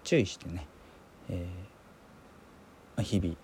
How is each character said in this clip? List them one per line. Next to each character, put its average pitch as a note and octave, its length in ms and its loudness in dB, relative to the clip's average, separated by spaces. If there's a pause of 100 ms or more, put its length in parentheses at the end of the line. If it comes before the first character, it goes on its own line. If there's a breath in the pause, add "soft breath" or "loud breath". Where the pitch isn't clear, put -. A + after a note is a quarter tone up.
注 F3 160 4
意 G#2 60 6
し - 120 -6
て - 120 -12
ね、 E2 180 -6 (640 loud breath)
え F#2+ 40 -2
ー、 F#2 40 -2 (1600)
ま - 40 2
あ、 - 20 -
日 F#2+ 180 2
々 E2+ 220 0